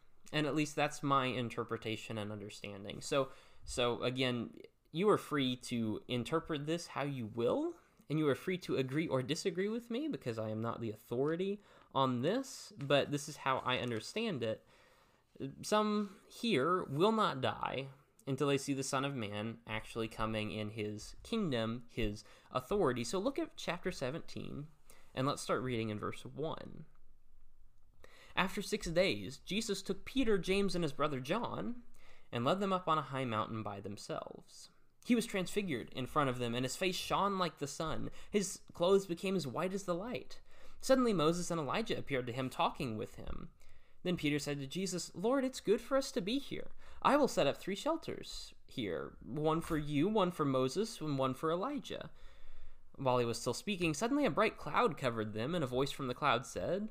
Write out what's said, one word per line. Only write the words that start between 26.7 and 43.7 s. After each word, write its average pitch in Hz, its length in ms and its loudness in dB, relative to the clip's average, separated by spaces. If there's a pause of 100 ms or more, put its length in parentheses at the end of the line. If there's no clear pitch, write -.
"After 190 260 2
six - 260 -2
days, 143 580 2
Jesus 202 360 -2
took - 240 -4
Peter, 226 320 2
James, 190 380 2
and 175 80 2
his 143 100 0
brother 147 260 0
John, 185 580 -2 (540)
and 120 120 0
led 175 160 4
them 196 140 2
up 185 140 0
on 160 100 6
a 147 60 0
high 135 220 -4
mountain 110 380 0
by 101 160 -6
themselves. - 920 -8 (360)
He 247 100 6
was 233 100 2
transfigured 180 720 -2
in 127 100 -4
front 143 240 2
of 123 80 0
them, 120 160 0
and 123 100 2
his 127 120 -2
face 185 200 0
shone 190 440 2
like 175 180 0
the 139 100 -4
sun. 123 440 -2 (180)
His 202 300 0 (140)
clothes 196 340 6
became 190 280 0
as 147 120 0
white 156 260 -2
as 190 100 -4
the 175 120 0
light. 214 460 -6 (400)
Suddenly 254 320 6
Moses 170 360 4
and 170 100 0
Elijah 156 380 0
appeared 127 300 0
to 113 60 -4
him, 131 160 0
talking 139 460 0
with 104 200 -6
him. - 340 -4 (540)